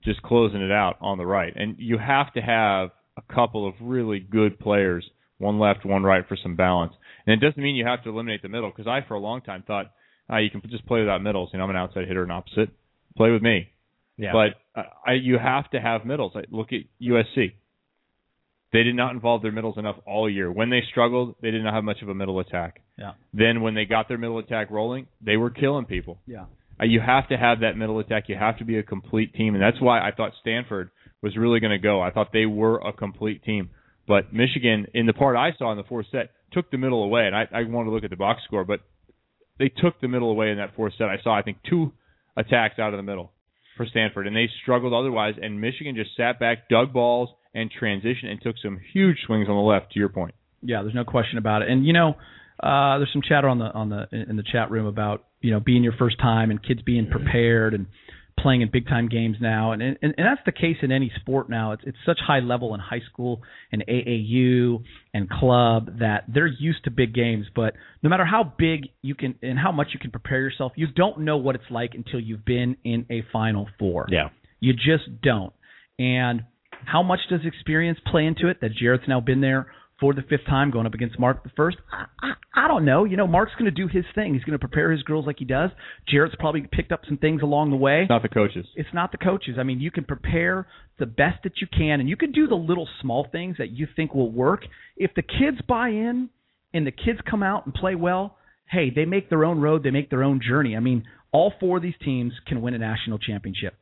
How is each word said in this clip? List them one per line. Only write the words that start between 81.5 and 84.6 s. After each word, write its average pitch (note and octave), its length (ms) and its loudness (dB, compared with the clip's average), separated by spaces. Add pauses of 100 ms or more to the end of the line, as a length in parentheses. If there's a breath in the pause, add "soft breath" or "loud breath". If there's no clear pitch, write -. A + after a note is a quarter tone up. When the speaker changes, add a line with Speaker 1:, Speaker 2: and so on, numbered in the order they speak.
Speaker 3:
first? E3 220 0 (120)
I, - 140 -10 (160)
I, - 440 -2
I D#4 40 2
don't A#3+ 160 2
know. C#3+ 200 6
You F#3+ 120 0
know, G3 100 2
Mark's F3+ 300 2
gonna A3 140 2
do F3 180 -2
his F3 160 0 (100)
thing. G3+ 200 -2
He's C3 100 0
gonna D3+ 140 -2
prepare D#3 320 0